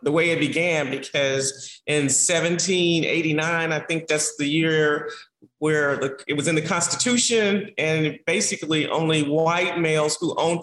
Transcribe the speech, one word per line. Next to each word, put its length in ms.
the 100
way 180
it 100
began, 500
because 960
in 220
seventeen 960
eighty-nine, 680
I 80
think 260
that's 320
the 80
year 640
where 400
the, 280
it 80
was 140
in 60
the 80
Constitution, 1120
and 500
basically 600
only 360
white 540
males 420
who 180
owned 240